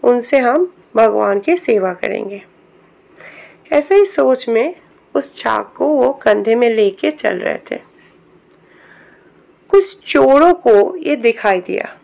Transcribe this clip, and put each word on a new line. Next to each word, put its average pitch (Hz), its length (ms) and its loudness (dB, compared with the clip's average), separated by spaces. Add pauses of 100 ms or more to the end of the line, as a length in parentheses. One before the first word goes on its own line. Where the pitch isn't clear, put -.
उनसे 247 340 0
हम 269 360 0 (220)
भगवान 214 440 2
की 330 180 -2
सेवा 190 360 -2
करेंगे। 196 500 -10 (1300)
ऐसे 294 240 0
ही 403 100 6
सोच 262 440 -2
में 247 260 -2 (400)
उस - 220 -6
छाग 220 280 -4
को - 220 -6
वो 277 260 0
कंधे 214 420 0
में 240 140 0
लेके 220 420 -2
चल - 260 -4
रहे - 200 -6 (140)
थे। - 40 -8 (1900)
कुछ - 360 2
चोरों 285 480 4
को 233 420 2
ये 311 200 -4
दिखाई 226 460 0
दिया। - 420 -10